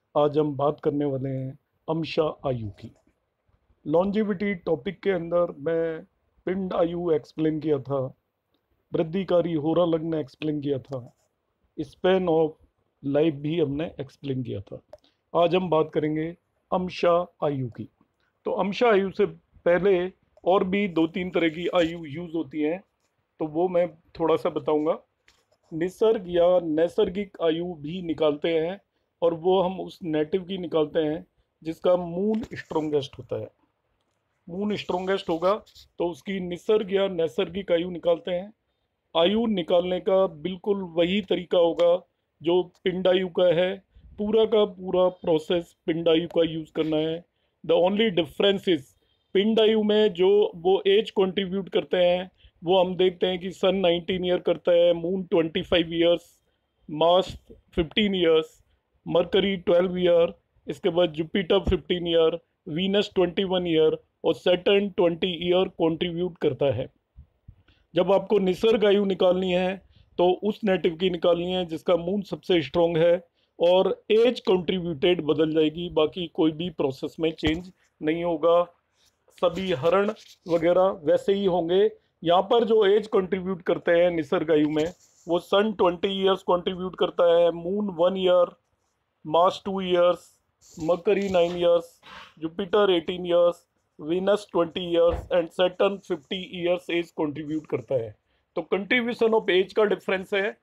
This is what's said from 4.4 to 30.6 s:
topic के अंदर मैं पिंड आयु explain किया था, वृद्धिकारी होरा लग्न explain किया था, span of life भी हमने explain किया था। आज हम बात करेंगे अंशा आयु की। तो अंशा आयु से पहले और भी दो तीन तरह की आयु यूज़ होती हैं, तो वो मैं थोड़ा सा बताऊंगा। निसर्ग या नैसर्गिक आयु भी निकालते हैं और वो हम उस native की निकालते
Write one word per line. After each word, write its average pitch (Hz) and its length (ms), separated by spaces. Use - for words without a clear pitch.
topic 170 420
के 196 80
अंदर 175 500
मैं 165 420
पिंड 185 260
आयु 175 380
explain 156 480
किया 147 200
था, 135 240
वृद्धिकारी 175 640
होरा 160 320
लग्न 160 260
explain 151 480
किया 139 180
था, 135 220
span 185 520
of 160 240
life 143 380
भी 156 180
हमने 147 400
explain 135 440
किया 110 180
था। - 200
आज 170 220
हम 185 140
बात 156 240
करेंगे 156 360
अंशा 180 460
आयु 135 260
की। 107 200
तो - 80
अंशा 202 360
आयु 196 220
से 202 140
पहले 180 260
और 196 200
भी 202 260
दो 160 180
तीन 180 220
तरह 165 200
की 170 160
आयु 170 300
यूज़ 156 260
होती 151 300
हैं, 160 180
तो 160 80
वो 160 200
मैं 175 200
थोड़ा 160 200
सा 165 140
बताऊंगा। 156 480
निसर्ग 185 560
या 175 380
नैसर्गिक 180 800
आयु 170 320
भी 156 260
निकालते 156 480
हैं 165 300
और 170 140
वो 185 260
हम 180 180
उस 170 240
native 156 400
की 190 140
निकालते 160 420